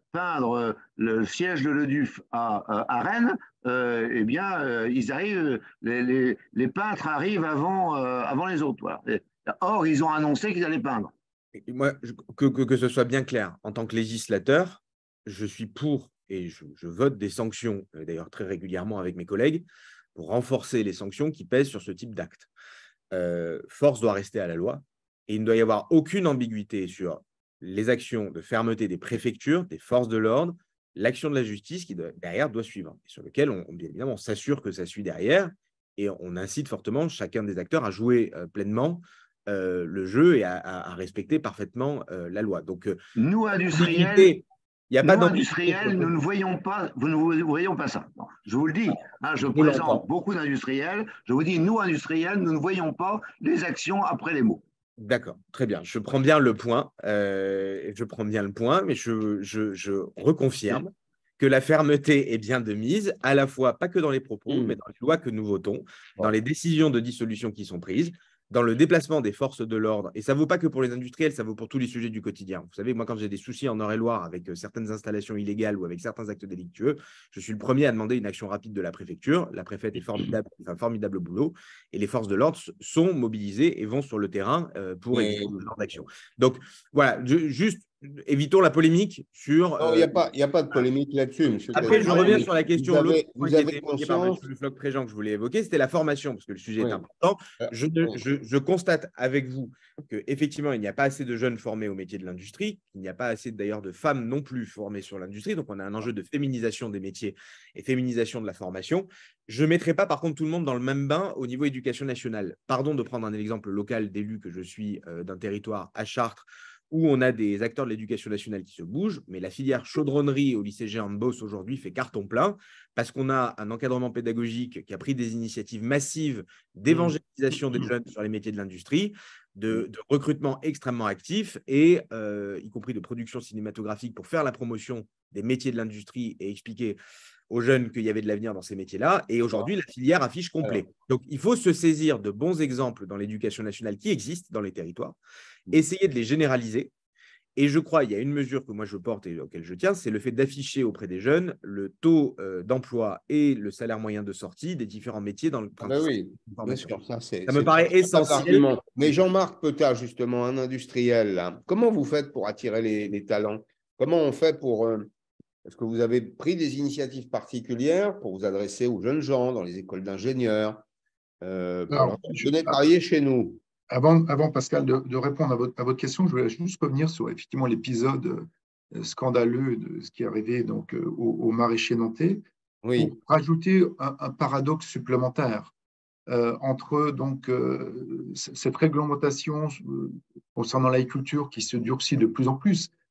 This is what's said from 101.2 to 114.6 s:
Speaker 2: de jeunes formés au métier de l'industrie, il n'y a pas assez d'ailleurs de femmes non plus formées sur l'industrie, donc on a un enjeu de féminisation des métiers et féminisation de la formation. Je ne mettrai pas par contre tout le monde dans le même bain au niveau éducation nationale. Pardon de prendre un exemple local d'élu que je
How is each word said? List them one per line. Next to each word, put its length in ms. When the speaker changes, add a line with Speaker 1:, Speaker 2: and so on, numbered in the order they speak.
Speaker 2:
de 120
jeunes 200
formés 300
au 80
métier 220
de 80
l'industrie, 540
il 60
n'y 60
a 60
pas 140
assez 240
d'ailleurs 320
de 80
femmes 360
non 140
plus 240
formées 360
sur 180
l'industrie, 360
donc 140
on 100
a 60
un 80
enjeu 200
de 100
féminisation 640
des 100
métiers 360
et 80
féminisation 580
de 60
la 60
formation. 540
Je 160
ne 60
mettrai 240
pas 140
par 140
contre 140
tout 100
le 40
monde 160
dans 80
le 60
même 280
bain 280
au 100
niveau 200
éducation 400
nationale. 500
Pardon 280
de 80
prendre 240
un 60
exemple 360
local 420
d'élu 280
que 100
je 120